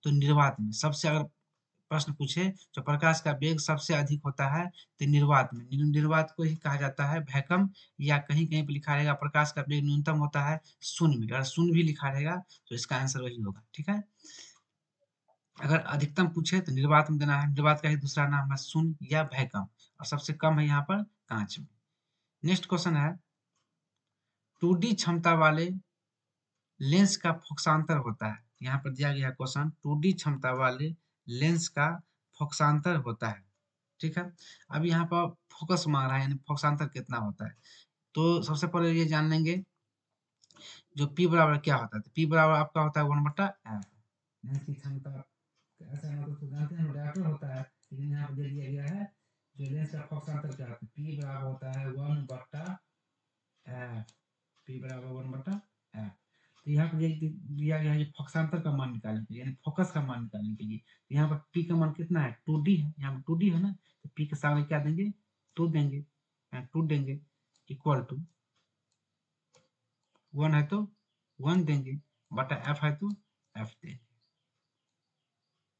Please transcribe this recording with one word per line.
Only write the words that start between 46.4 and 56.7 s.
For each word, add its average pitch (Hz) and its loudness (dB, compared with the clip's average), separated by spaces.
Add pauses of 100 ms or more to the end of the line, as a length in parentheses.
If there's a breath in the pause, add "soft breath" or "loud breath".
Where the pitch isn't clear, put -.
जानते 147 -6
हैं 156 -2
डायरेक्टर 147 -6
होता 143 -4
है, 135 -6 (300)
लेकिन 143 -6
यहाँ 143 -4
पर 135 -10
दे 143 -6
दिया 139 -8
गया 143 -6
है 202 -6 (400)
जो 139 -10
लेंस 147 -4
का 147 -8
फोकसांतर 147 -8
क्या 127 -10
होता 117 -12
है, - -20
पी 147 -10
बराबर 135 -8
होता 131 -8
है 135 -6
वन 143 -2
बटा 131 -12 (1040)
एफ, 123 -12 (560)
पी 131 -12
बराबर 131 -12
वन 131 -10
बटा 135 -8 (420)
एफ। 107 -10 (540 soft breath)
तो 147 -4